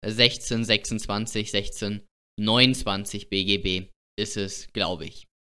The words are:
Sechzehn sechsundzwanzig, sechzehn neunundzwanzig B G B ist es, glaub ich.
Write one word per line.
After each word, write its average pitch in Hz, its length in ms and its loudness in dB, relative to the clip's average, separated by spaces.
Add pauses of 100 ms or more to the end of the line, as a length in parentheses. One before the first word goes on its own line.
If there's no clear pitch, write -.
Sechzehn 117 600 0
sechsundzwanzig, 107 880 0
sechzehn 101 500 -2 (380)
neunundzwanzig 107 880 2
B 98 140 0
G 98 140 2
B 92 280 -2 (320)
ist 104 180 -2
es, 98 360 -4
glaub 90 280 -2
ich. - 280 -14 (120)